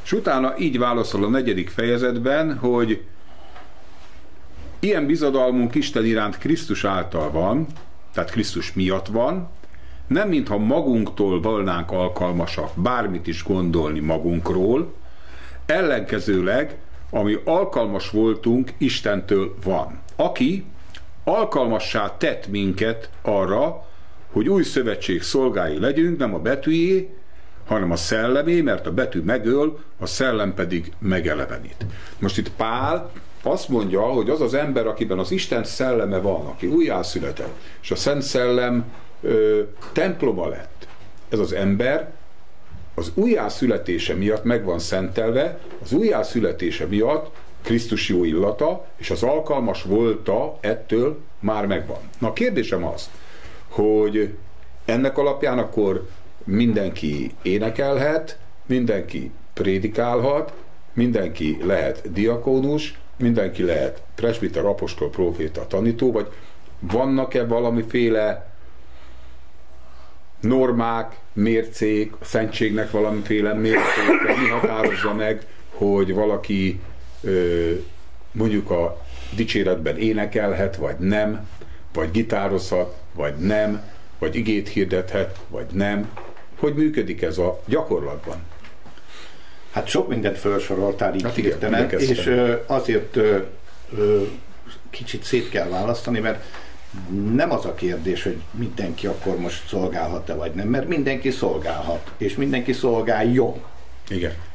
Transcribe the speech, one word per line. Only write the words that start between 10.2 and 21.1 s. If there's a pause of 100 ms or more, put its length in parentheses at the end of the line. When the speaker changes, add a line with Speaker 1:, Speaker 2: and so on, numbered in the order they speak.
Speaker 1:
mintha
magunktól
volnánk
alkalmasak
bármit
is
gondolni
magunkról, (720)
ellenkezőleg, (340)
ami
alkalmas
voltunk,
Istentől (100)
van, (180)
aki (600)